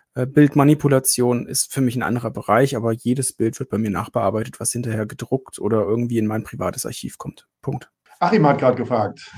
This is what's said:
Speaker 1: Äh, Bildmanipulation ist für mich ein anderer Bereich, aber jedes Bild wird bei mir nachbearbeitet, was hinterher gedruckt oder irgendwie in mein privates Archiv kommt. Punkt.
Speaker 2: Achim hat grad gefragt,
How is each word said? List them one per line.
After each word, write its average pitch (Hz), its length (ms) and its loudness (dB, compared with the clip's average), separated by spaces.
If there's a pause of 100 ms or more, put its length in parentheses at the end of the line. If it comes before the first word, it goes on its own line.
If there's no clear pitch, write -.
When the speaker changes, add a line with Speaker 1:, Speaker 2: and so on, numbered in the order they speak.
(140)
Speaker 1:
Äh, 127 120 -2
Bildmanipulation 139 1200 4
ist - 240 -6
für 143 80 -4
mich 127 160 0
ein 123 80 -2
anderer 113 260 -2
Bereich, 120 460 2
aber 113 160 -2
jedes 123 400 -2
Bild 113 260 -2
wird - 100 -8
bei 104 100 -2
mir 110 120 0
nachbearbeitet, 104 720 -2
was 113 100 -4
hinterher 110 360 -4
gedruckt - 520 -8
oder 107 240 0
irgendwie 117 360 0
in 107 100 0
mein 110 160 -4
privates - 420 -6
Archiv - 320 -12
kommt. - 300 -14 (140)
Punkt. 131 280 -8 (300)
Speaker 2:
Achim 175 260 4
hat 139 140 4
grad 127 160 4
gefragt, 113 600 -4